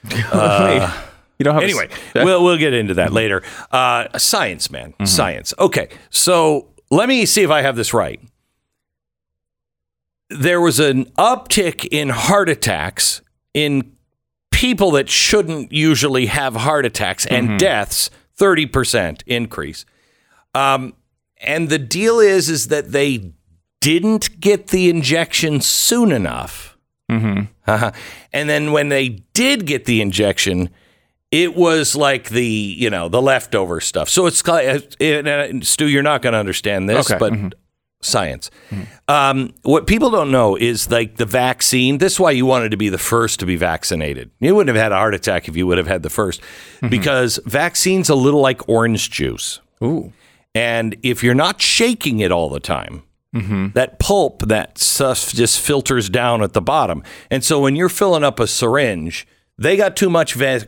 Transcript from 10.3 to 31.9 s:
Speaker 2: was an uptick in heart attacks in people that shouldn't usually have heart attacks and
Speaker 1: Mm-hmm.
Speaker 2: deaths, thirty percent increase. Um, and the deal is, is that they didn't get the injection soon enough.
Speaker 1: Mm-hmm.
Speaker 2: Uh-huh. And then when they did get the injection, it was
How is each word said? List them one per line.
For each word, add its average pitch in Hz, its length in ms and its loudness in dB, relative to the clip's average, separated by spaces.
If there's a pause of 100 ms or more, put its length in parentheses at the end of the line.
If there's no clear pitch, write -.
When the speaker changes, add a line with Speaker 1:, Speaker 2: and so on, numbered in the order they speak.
Speaker 2:
was 170 200 2
an 135 260 2 (120)
uptick 208 720 0
in 147 200 -2
heart 180 400 2
attacks 98 720 -2 (320)
in 143 400 0 (580)
people 202 400 2
that 139 180 2
shouldn't 165 600 0
usually 143 560 2
have 131 280 -2
heart 135 300 0
attacks 101 400 -4
and 123 220 0
Speaker 1:
Mm-hmm. 104 100 -2
Speaker 2:
deaths, 127 520 0 (260)
thirty 175 300 2
percent 110 600 -2
increase. 113 600 -8 (680)
Um, 135 400 0 (480)
and 156 280 -4
the 156 100 0
deal 208 400 0
is, 190 300 4
is 127 180 -4
that 147 240 -4
they 131 400 -2 (480)
didn't 190 600 0
get 196 280 2
the 185 220 2
injection 160 720 0
soon 233 500 2
enough. 69 680 -6 (320)
Speaker 1:
Mm-hmm. 107 340 -2 (240)
Speaker 2:
Uh-huh. 107 240 0 (420)
And 147 160 -4
then 151 220 0
when 147 180 2
they 135 200 0 (240)
did 240 320 0
get 143 200 -4
the 113 160 2
injection, 95 680 0 (600)
it 165 240 0
was 160 400 2